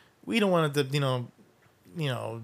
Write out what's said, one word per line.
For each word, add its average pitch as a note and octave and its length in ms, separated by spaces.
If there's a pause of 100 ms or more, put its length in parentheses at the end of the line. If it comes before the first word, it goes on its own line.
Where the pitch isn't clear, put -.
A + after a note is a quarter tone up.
(260)
we A3 140
don't G3+ 120
want D#3+ 220
to, C#3+ 120
you C#3 140
know, B2+ 280 (680)
you D#3 120
know, A2+ 360